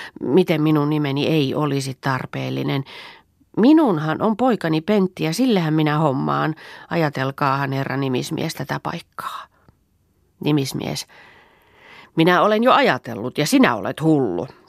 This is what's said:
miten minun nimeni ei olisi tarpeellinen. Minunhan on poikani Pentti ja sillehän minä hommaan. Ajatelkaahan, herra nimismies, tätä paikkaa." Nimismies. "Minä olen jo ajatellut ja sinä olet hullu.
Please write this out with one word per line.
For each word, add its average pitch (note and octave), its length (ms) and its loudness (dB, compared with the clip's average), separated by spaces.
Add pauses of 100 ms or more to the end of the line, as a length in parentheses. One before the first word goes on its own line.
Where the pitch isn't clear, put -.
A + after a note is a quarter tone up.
(220)
miten D#3+ 400 2
minun D3+ 280 2
nimeni D3 380 0
ei C#3 280 0
olisi C#3 460 -4
tarpeellinen. C3+ 800 -4 (760)
Minunhan G#3 640 4
on G#3 160 0
poikani F3 440 0
Pentti F#3 420 0
ja D#3 100 0
sillehän F#3+ 400 2
minä D3+ 240 2
hommaan. D3 580 0 (340)
Ajatelkaahan, C#3 840 -2
herra C3+ 260 -4
nimismies, C#3 560 -2
tätä C#3+ 300 -6
paikkaa." - 640 -10 (1000)
Nimismies. C#3+ 640 -2 (1080)
"Minä E3 260 4
olen G#3+ 220 2
jo B3 100 4
ajatellut B2+ 640 -2
ja D#3 100 0
sinä F#3+ 280 4
olet G#2 260 -6
hullu. C3+ 460 0 (220)